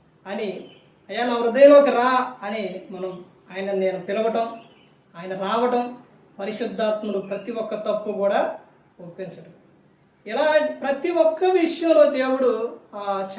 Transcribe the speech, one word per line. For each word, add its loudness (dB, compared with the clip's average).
అని, -8
"అయ్యా, -4
నా -2
హృదయంలోకి 8
రా" 2
అని -6
మనం -10
ఆయన, -4
నేను 0
పిలవటం, -2
ఆయన -10
రావటం, -2
పరిశుద్ధాత్ముడు -4
ప్రతి -8
ఒక్క -6
తప్పు -4
కూడా -2
ఒప్పించడం, -16
ఇలా 2
ప్రతి -4
ఒక్క 2
విషయంలో 4
దేవుడు, -2
ఆ, -4